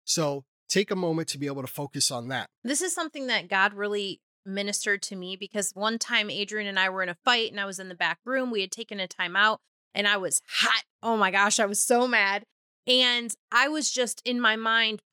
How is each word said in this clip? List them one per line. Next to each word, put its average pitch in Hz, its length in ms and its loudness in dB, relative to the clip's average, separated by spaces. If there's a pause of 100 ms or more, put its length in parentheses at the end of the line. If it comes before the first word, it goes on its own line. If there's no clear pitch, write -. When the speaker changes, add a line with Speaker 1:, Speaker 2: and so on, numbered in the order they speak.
Speaker 1:
So 143 420 -2 (240)
take 202 200 2
a 202 60 0
moment 165 320 -2
to 139 100 -8
be 143 80 -4
able 139 140 -6
to 127 80 -8
focus 143 420 -4
on 120 180 -8
that. 127 200 -6 (160)
Speaker 2:
This 277 160 -2
is 349 140 -4
something 302 320 -8
that 202 220 -4
God 196 260 0
really 202 480 -6 (220)
ministered 202 580 -4
to - 120 -10
me, 185 220 -10
because 202 380 -6
one 220 240 -2
time 214 320 -2
Adrian 202 360 -6
and 196 120 -2
I 190 100 2
were 185 140 -2
in 180 60 -2
a 175 160 -8
fight 233 280 2
and 202 80 -8
I 196 60 -4
was 190 120 -10
in 185 100 -12
the 185 60 -14
back 170 300 -2
room. 254 260 -2
We 208 120 -2
had 190 100 -6
taken 220 260 -10
a 185 80 -4
time 180 300 -6
out 214 240 4 (340)
and 208 140 2
I 208 80 4
was 175 320 0
hot. 226 340 2 (200)
Oh 226 140 2
my 196 140 4
gosh, 202 300 6
I 214 60 6
was 202 180 -2
so 247 240 6
mad. 208 360 2 (400)
And 247 480 2 (200)
I 254 160 4
was 302 240 -2
just 247 320 -2
in 247 160 -2
my 220 160 4
mind 226 460 2 (100)